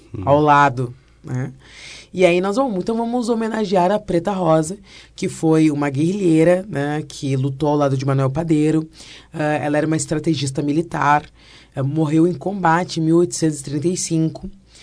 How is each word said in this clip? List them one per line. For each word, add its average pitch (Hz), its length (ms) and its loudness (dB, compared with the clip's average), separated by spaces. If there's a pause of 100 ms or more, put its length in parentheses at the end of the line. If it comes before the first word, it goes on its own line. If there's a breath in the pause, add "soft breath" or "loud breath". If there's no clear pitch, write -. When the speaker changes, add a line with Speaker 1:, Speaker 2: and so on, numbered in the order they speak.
(120 soft breath)
Speaker 1:
Uhum. 101 120 -10
Speaker 2:
ao 143 160 4
lado", 143 520 4 (300)
né? 127 300 -8 (600 loud breath)
E 185 120 2
aí 175 160 4
nós 202 160 -2
vamos, 247 220 0
então 226 180 -2
vamos 233 320 -2
homenagear 220 640 0
a 208 60 2
Preta 175 340 -2
Rosa, 165 440 2 (380 loud breath)
que 190 140 -6
foi 160 420 2
uma 143 180 -2
guerrilheira, 170 800 2
né, 147 380 -4
que 135 300 -6
lutou 135 320 -2
ao 147 80 2
lado 139 200 2
de 131 80 -4
Manuel 135 260 0
Padeiro. 156 580 0 (440 loud breath)
Ah, 151 220 -2
ela 147 240 -2
era 151 80 0
uma 156 100 -2
estrategista 151 640 -4
militar, 147 640 0 (520 soft breath)
ah, 139 80 -4
morreu 156 420 2
em 175 80 0
combate 175 640 -2
em 160 60 0
mil 165 140 4
oitocentos 160 420 0
e - 20 -16
trinta 143 240 -6
e 180 100 -2
cinco. 160 540 -4 (320 loud breath)